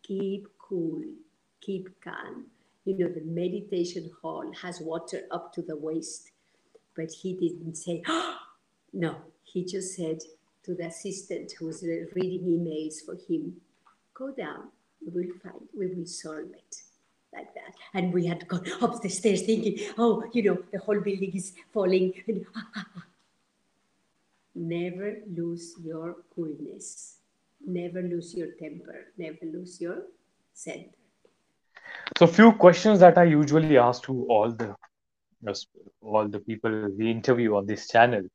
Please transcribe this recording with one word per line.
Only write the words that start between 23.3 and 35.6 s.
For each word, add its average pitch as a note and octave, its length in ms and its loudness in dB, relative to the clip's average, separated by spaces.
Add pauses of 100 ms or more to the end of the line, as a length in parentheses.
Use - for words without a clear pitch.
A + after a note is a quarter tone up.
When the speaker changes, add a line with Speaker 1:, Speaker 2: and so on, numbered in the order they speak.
Speaker 1:
never F3+ 600 -6 (180)
lose E3+ 480 -8
your D#3+ 340 -10 (180)
coolness. - 800 -12 (480)
Never F3 360 -6
lose F3 340 -6
your E3+ 240 -6
temper. - 480 -16 (100)
Never E3 280 -12
lose F3 340 -12
your G3+ 240 -8 (500)
center. - 420 -14 (1200)
Speaker 2:
So E3+ 100 10
few G#3+ 260 12
questions F3+ 460 8
that F3 180 12
I F3 60 10
usually D3+ 540 6
ask B2 260 6
to B2+ 260 -4
all A2+ 220 4
the, A2 240 -6 (1300)